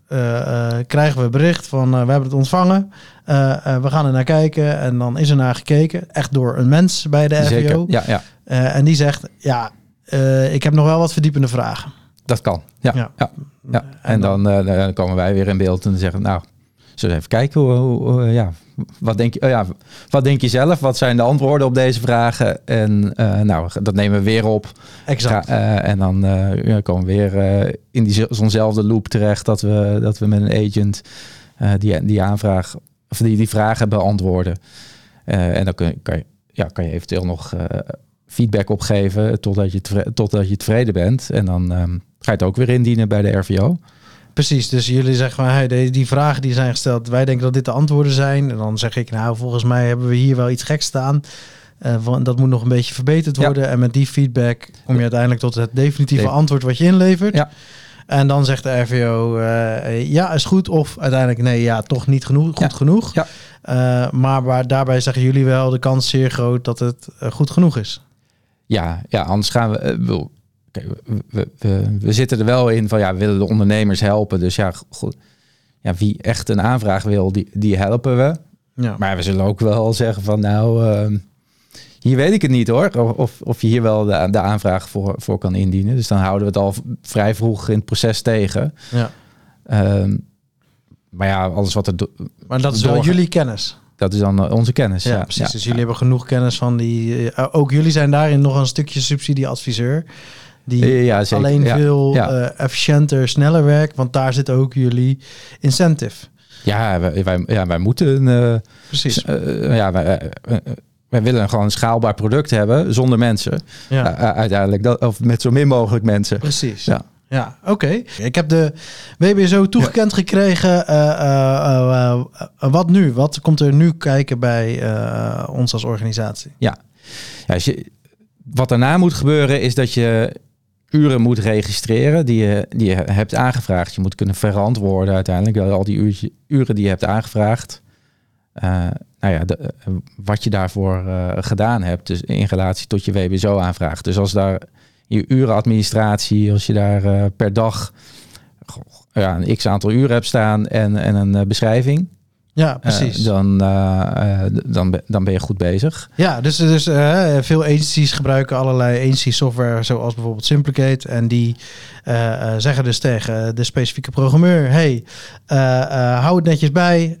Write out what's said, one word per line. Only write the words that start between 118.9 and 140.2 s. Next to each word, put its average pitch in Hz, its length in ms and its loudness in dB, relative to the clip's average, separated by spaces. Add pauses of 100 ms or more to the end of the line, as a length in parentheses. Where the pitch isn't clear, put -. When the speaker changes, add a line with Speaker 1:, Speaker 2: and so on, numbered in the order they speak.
Speaker 1:
W 160 60 2 (100)
B 196 120 4
S 180 80 2
O 196 140 4
toegekend 226 420 2
Speaker 2:
Ja. - 60 -4
Speaker 1:
gekregen. 185 680 2
Eh, 151 240 2
eh, 139 680 0
eh, 123 400 2 (380)
eh, 139 140 0
wat 170 180 2
nu? 180 220 4
Wat 139 280 -2
komt 156 200 2
er 147 140 2
nu 160 180 6
kijken 139 460 -2
bij, 117 440 -2
eh, 113 680 -4
ons 123 220 -2
als 113 120 -4
organisatie? 110 720 -6
Speaker 2:
Ja. 117 180 -2 (680)
Ja, - 80 0
als 87 100 -2
je, - 220 -4 (580)
wat 123 240 -2
daarna 131 300 2
moet 175 160 4
gebeuren 143 460 2
is 117 140 0
dat 123 180 0
je 117 420 0 (560)
uren 147 300 4
moet 117 180 2
registreren 113 880 0
die 113 180 2
je, 101 240 0
die 113 200 0
je 92 60 2 (160)
hebt 101 240 0
aangevraagd. 123 600 -2
Je - 60 -4
moet 95 140 -2
kunnen 98 200 -2
verantwoorden 101 800 0
uiteindelijk, 95 420 0 (160)
al 95 120 0
die 101 120 -2
uurtje-, 104 360 -2 (140)
uren 135 280 0
die 104 100 0
je 98 60 2
hebt 90 140 -2
aangevraagd. 107 800 -2 (680)
Eh, - 180 -4 (500)
nou 98 140 0
ja, 80 100 -2
de, 90 120 -2
eh, - 380 -8 (220)
wat 104 280 -4